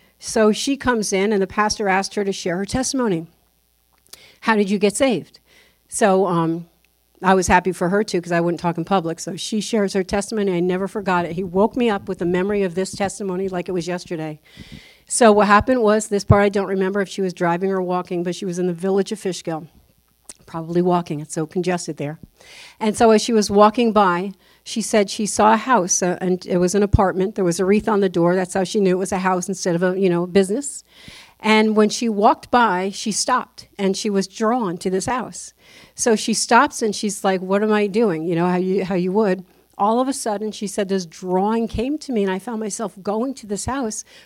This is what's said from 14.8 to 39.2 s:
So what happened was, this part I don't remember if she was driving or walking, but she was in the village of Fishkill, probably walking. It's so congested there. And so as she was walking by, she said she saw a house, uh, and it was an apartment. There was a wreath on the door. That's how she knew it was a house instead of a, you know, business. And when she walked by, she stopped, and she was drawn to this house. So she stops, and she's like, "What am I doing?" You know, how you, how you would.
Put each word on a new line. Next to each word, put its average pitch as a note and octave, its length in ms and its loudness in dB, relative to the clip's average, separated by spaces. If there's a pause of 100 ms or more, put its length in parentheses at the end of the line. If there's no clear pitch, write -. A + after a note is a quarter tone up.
So - 260 6
what G#3 160 4
happened G#3+ 360 4
was, G#3+ 240 2
this G3+ 160 -2
part G3+ 200 4
I G#3 60 2
don't G3 180 -2
remember F#3+ 340 0
if F#3+ 80 -6
she - 120 -8
was F#3 120 -2
driving F3+ 380 0
or F#3+ 100 0
walking, F3+ 420 -4
but F3 120 -4
she G#3 100 -8
was F3 120 -4
in F3+ 100 -2
the F3+ 60 -2
village F#3+ 380 -2
of G#3+ 80 -6
Fishkill, E3+ 480 -6 (800)
probably E3+ 360 -2
walking. F3 380 0
It's D#3 140 -12
so D#3+ 120 -2
congested F3 520 -4
there. D3+ 220 -8 (600)
And G#3+ 160 -2
so A3+ 160 6
as G#3+ 100 6
she A#3+ 120 -2
was G#3 180 2
walking G#3+ 400 6
by, F#3+ 400 2 (320)
she - 180 -6
said G3+ 280 2
she - 160 -4
saw G#3+ 280 4
a A3 40 4
house, G#3+ 440 0
uh, F3+ 200 0
and F3+ 240 -2
it - 140 0
was F3+ 140 2
an G#3 100 2
apartment. F#3+ 520 2
There G3+ 80 -2
was E3+ 160 0
a F#3+ 60 0
wreath G#3 240 2
on G#3 100 2
the G3 80 4
door. F3 280 2
That's F#3 180 -2
how F#3+ 100 0
she G3 160 -2
knew F#3+ 120 4
it F#3 80 0
was F#3 120 -4
a F#3+ 80 -2
house F#3 300 0
instead F3+ 260 -2
of F3 80 0
a, F#3 160 0
you F#3+ 100 2
know, F3 160 0
business. G3 580 0 (580)
And A3 340 4
when G#3+ 140 6
she A#3 180 -4
walked A3 440 2
by, G3+ 420 2
she - 180 -6
stopped, - 560 -4 (100)
and F#3+ 180 0
she A3 140 -4
was G3 180 0
drawn A3 500 -2
to - 120 -6
this F#3 160 -2
house. - 480 -6 (420)
So A#3 200 2
she G#3+ 180 -2
stops, B3+ 480 2
and G#3+ 140 -2
she's - 280 -6
like, F#3+ 180 0
"What G3 220 0
am G#3+ 80 0
I G#3 160 2
doing?" F#3+ 360 0
You E3+ 120 -2
know, E3+ 120 2
how F3+ 100 2
you, F#3 280 0
how F#3+ 100 -2
you F3+ 180 0
would. F#3+ 320 0 (320)